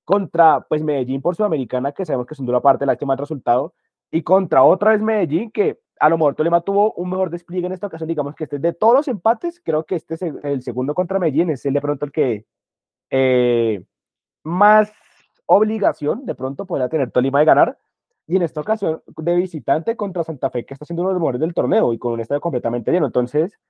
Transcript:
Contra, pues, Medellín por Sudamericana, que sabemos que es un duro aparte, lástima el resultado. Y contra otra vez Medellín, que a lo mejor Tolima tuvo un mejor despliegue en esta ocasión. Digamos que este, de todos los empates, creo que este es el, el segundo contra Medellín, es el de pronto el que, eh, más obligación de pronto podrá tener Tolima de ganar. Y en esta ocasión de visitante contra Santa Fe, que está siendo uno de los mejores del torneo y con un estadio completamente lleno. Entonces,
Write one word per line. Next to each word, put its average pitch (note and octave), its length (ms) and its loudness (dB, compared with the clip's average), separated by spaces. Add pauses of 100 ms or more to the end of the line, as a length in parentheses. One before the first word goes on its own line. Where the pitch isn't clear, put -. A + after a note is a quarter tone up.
Contra, D#3+ 640 2
pues, D3+ 140 0
Medellín C3+ 400 -2
por E3+ 140 -2
Sudamericana, C#3 560 -2
que F#3 120 -6
sabemos C3 220 -2
que - 80 -12
es C3 60 -12
un C3 60 -6
duro B2 120 2
aparte, C3+ 260 2
lástima C3+ 300 0
el C3 60 -4
resultado. C3+ 520 -2 (380)
Y D#3+ 120 -2
contra F3 420 4
otra F#3 260 4
vez G#3+ 100 4
Medellín, G#3+ 520 -2
que F#3 260 -2 (220)
a D3+ 80 4
lo E3 100 2
mejor D3+ 160 2
Tolima E3+ 260 2
tuvo G3+ 340 0
un F3+ 140 -6
mejor F#3 220 -2
despliegue F3 380 -6
en F3+ 40 -6
esta F#3+ 140 -8
ocasión. D#3+ 220 -8
Digamos D3 260 -4
que D#3 100 -10
este, C#3+ 140 -6
de E3 140 0
todos A3+ 220 4
los D4 140 2
empates, A#3+ 560 -2
creo D#3+ 200 -2
que - 100 -6
este E3 200 -6
es D#3+ 80 -8
el, D3 200 -6
el C#3+ 200 -2
segundo B2+ 300 -4
contra F#3 280 -2
Medellín, E3 300 0
es C#3 140 -4
el C3+ 100 0
de C#3+ 60 0
pronto D3 240 -4
el C#3 60 -4
que, B2 360 0 (640)
eh, B2 720 2 (580)
más G#3 500 4 (540)
obligación G3+ 800 0
de D#3+ 80 -4
pronto C#3 320 -6
podrá C3+ 220 -2
tener C3+ 240 -2
Tolima C3 260 2
de D3+ 60 4
ganar. D#3 340 4 (480)
Y D#3+ 80 -2
en F#3 80 2
esta D#3 180 -4
ocasión F#3+ 400 -2 (160)
de E3+ 200 -2
visitante E3 580 -2
contra F3+ 300 -4
Santa C#3 260 -6
Fe, B2 160 -6
que - 80 -12
está D3+ 100 -16
siendo E3+ 180 -6
uno F#3+ 80 -2
de F#3+ 40 0
los F3+ 60 -2
mejores C3 200 -2
del E3 140 -2
torneo C#3+ 380 2
y A2+ 60 -4
con A#2+ 160 -4
un A2+ 60 -4
estadio C#3+ 200 -4
completamente A#2+ 500 -4
lleno. E3 160 2
Entonces, B2+ 500 -2 (140)